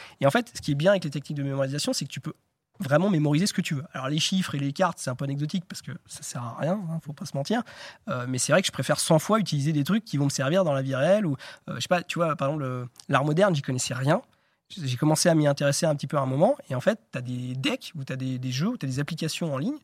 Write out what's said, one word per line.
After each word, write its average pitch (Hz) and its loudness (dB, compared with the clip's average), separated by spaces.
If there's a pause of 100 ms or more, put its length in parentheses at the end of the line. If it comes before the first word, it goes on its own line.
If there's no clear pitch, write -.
(200)
Et 135 6
en 139 6
fait, 240 2
ce - -12
qui - -4
est 143 0
bien 170 6
avec 190 2
les 151 -6
techniques 147 -6
de 143 -2
mémorisation, 139 -2
c'est 165 -4
que 135 -10
tu - -12
peux - -8 (460)
vraiment 165 4
mémoriser 151 4
ce - -2
que - -2
tu 165 -2
veux. 139 -2 (100)
Alors, 131 -6
les 151 0
chiffres 190 0
et 143 -2
les 139 -2
cartes, 175 0
c'est 165 -6
un 135 -4
peu 143 -6
anecdotique 147 -2
parce - -14
que - -14 (160)
ça - -16
sert - -10
à 117 -10
rien, 190 -2 (100)
hein, 165 -4
faut 156 -10
pas - -12
se 143 -8
mentir. 208 0 (460)
Euh, 127 -4
mais 127 -2
c'est 139 0
vrai 175 8
que 190 2
je - -6
préfère - 0
cent 160 6
fois 196 2
utiliser 151 0
des 147 2
trucs 196 0
qui - -4
vont 143 4
me 139 2
servir 147 2
dans 156 2
la 135 0
vie 135 -2
réelle 180 4
ou, 143 0 (340)
euh, 165 -6
je 120 -6
sais - -4
pas, 175 2
tu - -2
vois, 160 2
par 139 0
exemple, 151 -2
le, 127 -6 (220)
l'art 135 4
moderne, 180 4
j'y 139 0
connaissais 127 -4
rien, 143 2 (460)
j'ai 131 -6
commencé 156 2
à 165 6
m'y 151 4
intéresser 143 2
un 156 2
petit 143 -6
peu 151 -4
à 143 2
un 135 0
moment, 160 2 (120)
et 135 -6
en 127 -2
fait, 214 2 (120)
t'as 131 -8
des 123 -6
decks, 214 -4
ou 135 -8
t'as 135 -8
des, 131 -4
des 127 -4
jeux, 135 0
ou 247 -2
t'as 143 -6
des 131 -2
applications 160 -4
en 131 -2
ligne, 254 -2